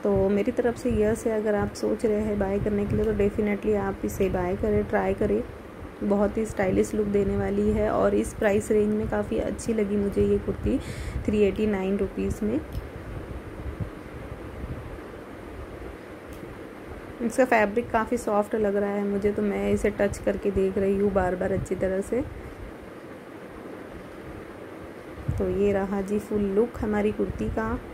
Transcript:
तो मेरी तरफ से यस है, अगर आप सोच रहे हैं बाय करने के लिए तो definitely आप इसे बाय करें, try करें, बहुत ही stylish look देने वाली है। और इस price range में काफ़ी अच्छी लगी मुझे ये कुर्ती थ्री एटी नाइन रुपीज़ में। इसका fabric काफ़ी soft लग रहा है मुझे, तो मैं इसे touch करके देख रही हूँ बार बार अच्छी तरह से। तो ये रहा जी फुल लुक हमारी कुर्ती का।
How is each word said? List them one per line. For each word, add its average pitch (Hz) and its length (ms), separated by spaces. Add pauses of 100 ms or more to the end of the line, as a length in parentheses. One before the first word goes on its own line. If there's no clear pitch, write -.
तो 196 260
मेरी 202 220
तरफ 233 260
से 226 260
यस 220 240
है, 220 140
अगर 214 140
आप 202 180
सोच 214 320
रहे 214 160
हैं 208 180
बाय 196 200
करने 208 260
के 208 100
लिए 208 100
तो 220 80
definitely 208 600
आप 196 320
इसे 202 240
बाय 180 260
करें, 208 280
try 196 300
करें, 202 300 (600)
बहुत 202 340
ही 220 80
stylish 208 500
look 208 120
देने 202 300
वाली 202 320
है। 214 200
और 202 260
इस 220 180
price 208 380
range 214 220
में 214 160
काफ़ी 214 280
अच्छी - 360
लगी 208 220
मुझे 202 300
ये 202 120
कुर्ती 208 420 (460)
थ्री 214 140
एटी 202 280
नाइन 196 300
रुपीज़ 196 480
में। 240 160 (4000)
इसका 233 240
fabric 226 440
काफ़ी 226 280
soft 208 380
लग 202 200
रहा 202 140
है 202 140
मुझे, 202 280
तो 208 100
मैं 202 300
इसे 208 180
touch 202 280
करके 202 340
देख 190 260
रही 196 200
हूँ 202 160
बार 185 220
बार 190 160
अच्छी 185 240
तरह 190 260
से। 233 200 (3250)
तो 190 120
ये 196 240
रहा 196 280
जी 202 180
फुल 208 220
लुक 202 280 (120)
हमारी 208 300
कुर्ती 208 380
का। 226 300 (140)